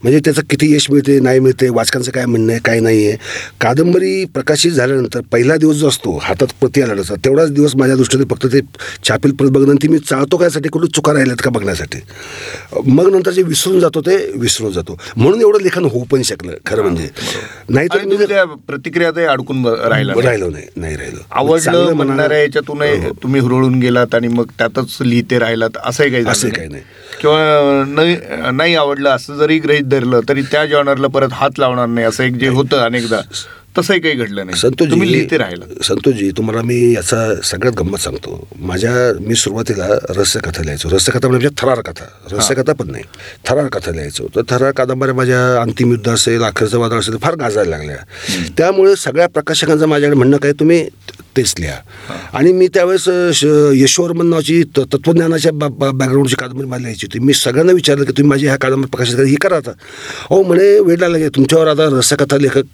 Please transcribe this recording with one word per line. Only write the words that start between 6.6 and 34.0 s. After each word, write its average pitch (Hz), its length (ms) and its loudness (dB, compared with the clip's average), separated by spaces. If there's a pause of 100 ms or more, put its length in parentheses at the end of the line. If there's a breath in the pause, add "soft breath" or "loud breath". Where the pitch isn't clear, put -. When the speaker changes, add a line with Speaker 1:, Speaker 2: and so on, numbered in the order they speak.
Speaker 1:
प्रति 135 220 2
आल्यानंतर, 101 340 -2
तेवढाच 143 360 2
दिवस 143 240 2
माझ्या 131 200 2
दृष्टीने 131 360 2
फक्त - 140 -4
ते 131 140 2 (480 loud breath)
छापील - 240 0
प्रत 139 180 2
बघणं, 139 260 4
ती 143 120 2
मी 156 120 4
चाळतो 139 380 -2
काय 175 120 4
साठी, 151 200 -4
कुठं 160 180 -2
चुका 147 260 0
राहिल्यात 135 300 0
का 139 60 0
बघण्यासाठी. 98 500 -4 (840 loud breath)
मग 170 300 4
नंतर 185 160 2
जे 185 120 2
विसरून 180 360 0
जातो 165 220 0
ते 180 340 0
विसरून 113 360 -2
जातो, 87 280 -8 (160 loud breath)
म्हणून 170 260 4
एवढं 208 200 4
लेखन 180 240 0
होऊ 120 180 -2
पण 131 180 0
शकलं 90 300 -6 (140)
खरं 107 160 -2
म्हणजे. 87 220 -2
Speaker 2:
हा, - 260 -10
बरोबर. - 440 -10
Speaker 1:
नाहीतर 160 240 2
Speaker 2:
आणि 196 80 -2
Speaker 1:
मी 196 60 -2
Speaker 2:
तुम्ही 202 160 2
त्या 196 180 2
प्रतिक्रिया 151 680 -4
ते 165 120 -2
अडकून 131 400 -2
ब-, 120 40 2
राहिला 113 460 0
नाही. 120 140 2
Speaker 1:
राहिलो 104 220 0
नाही, 73 140 -12 (120)
नाही 80 200 -8
राहिलो. - 240 -12 (120)
Speaker 2:
आवडलं 156 340 0
Speaker 1:
चांगलं 170 180 2
म्हणा. 147 300 0
Speaker 2:
म्हणणाऱ्या 151 240 0
याच्यातूनही 147 600 0
Speaker 1:
हो. - 140 -4 (120)
Speaker 2:
तुम्ही 135 180 2
हुरळून 127 380 2
गेलात 123 360 2
आणि 117 120 0
मग 117 180 0 (120)
त्यातच 117 440 -4
लिहिते 120 380 0
राहिलात, 113 300 0 (160)
असंही 131 260 0
काही 123 120 0
झालं 107 80 0
Speaker 1:
असंही 110 200 -2
Speaker 2:
नाही? 80 180 -8
Speaker 1:
काही - 0 -
नाही. 69 140 -16 (380 loud breath)
Speaker 2:
किंवा 151 160 2 (500)
नाही, 156 300 2 (340)
नाही 160 240 2
आवडलं 143 340 0
असं 139 280 -2
जरी 151 220 2
गृहीत 147 240 0
धरलं 127 360 2 (100)
तरी 139 120 0
त्या 147 240 0
जॉनरला 139 420 0
परत 135 240 4
हात 139 280 -2
लावणार 127 260 0
नाही, 117 220 0
असं 113 160 -2
एक 127 100 0
जे 123 140 0
होतं 131 300 2
अनेकदा, 117 440 0 (560 loud breath)
तसंही 180 220 0